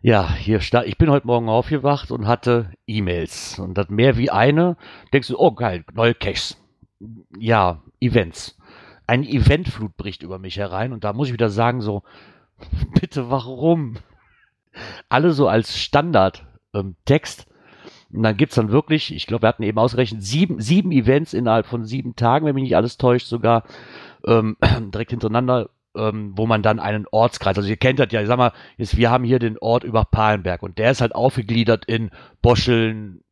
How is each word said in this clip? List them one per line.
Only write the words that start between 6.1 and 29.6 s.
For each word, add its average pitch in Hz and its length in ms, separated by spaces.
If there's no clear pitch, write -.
Caches. - 440
Ja, 101 440
Events. 110 580
Ein 123 160
Eventflut 135 760
bricht 95 260
über 92 160
mich 95 180
herein 101 360
und 107 100
da 104 100
muss 135 140
ich 123 60
wieder 113 160
sagen, 117 320
so, 101 220
<laughs> - 520
bitte, 131 300
warum? 131 680
Alle 151 240
so 139 160
als 110 280
Standard, 143 680
ähm, 98 220
Text. - 420
Und 107 100
dann 110 120
gibt's 147 200
dann 110 160
wirklich, 151 440
ich - 100
glaub, 113 160
wir 110 80
hatten - 140
eben 107 160
ausgerechnet, 113 420
sieben, 147 380
sieben 175 320
Events 135 420
innerhalb 113 320
von 117 200
sieben 120 320
Tagen, 127 280
wenn 143 100
mich 135 100
nicht 120 100
alles 110 220
täuscht, 123 300
sogar, 113 360
ähm, 110 340
<clears throat> 110 340
direkt 113 180
hintereinander, 120 580
ähm, 107 400
wo 110 100
man 110 160
dann 110 200
einen 104 280
Ortskreis, 110 480
also 101 120
ihr 107 80
kennt 131 220
das 123 120
ja, 113 100
ich 104 60
sag 123 100
mal, 123 140
jetzt, 113 200
wir 117 140
haben 127 120
hier 123 160
den 113 200
Ort 117 260